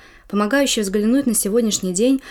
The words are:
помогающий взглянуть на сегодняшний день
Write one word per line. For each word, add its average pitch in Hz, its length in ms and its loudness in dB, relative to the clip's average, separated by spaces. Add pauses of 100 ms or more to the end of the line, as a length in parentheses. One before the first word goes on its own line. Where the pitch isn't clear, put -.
(280)
помогающий 214 540 0
взглянуть 214 440 0
на 226 80 0
сегодняшний 208 600 -2
день 254 260 2 (100)